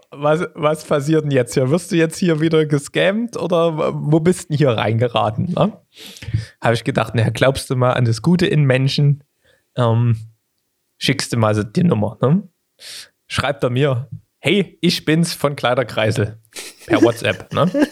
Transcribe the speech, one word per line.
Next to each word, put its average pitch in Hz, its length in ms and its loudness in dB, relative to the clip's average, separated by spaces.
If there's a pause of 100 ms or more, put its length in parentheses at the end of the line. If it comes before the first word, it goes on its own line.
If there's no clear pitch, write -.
was, 151 460 0
was 156 280 -2
passiert 151 400 0
denn 147 80 -2
jetzt 123 220 0
hier? 131 160 2
Wirst 170 220 -2
du 185 40 0
jetzt 160 220 0
hier 160 240 0
wieder 156 240 2
gescammt 165 720 -2
oder 165 560 0
wo 147 260 2
bist 175 300 0
denn 151 80 -2
hier 139 140 4
reingeraten? 113 800 0
Ne? 202 260 0 (800)
Hab 117 140 2
ich 117 100 -2
gedacht, - 300 -2
naja, 113 160 2
glaubst 127 400 0
du 139 60 -2
mal 127 180 2
an 123 120 2
das 113 180 -2
Gute 175 240 2
in 151 160 2
Menschen? 139 600 2 (520)
Ähm, 117 400 2 (840)
schickst - 360 -4
du 127 40 -2
mal 110 160 2
so 107 100 0
die 175 200 -2
Nummer, 104 380 0
ne? 160 260 2 (800)
Schreibt - 360 -6
er 131 60 2
mir, 131 400 -2 (300)
hey, 175 420 -2
ich - 240 0
bin's 165 300 0
von 143 200 -4
Kleiderkreisel. 113 840 -2 (480)
Per - 160 2
WhatsApp, - 500 0
ne? 151 160 2 (220)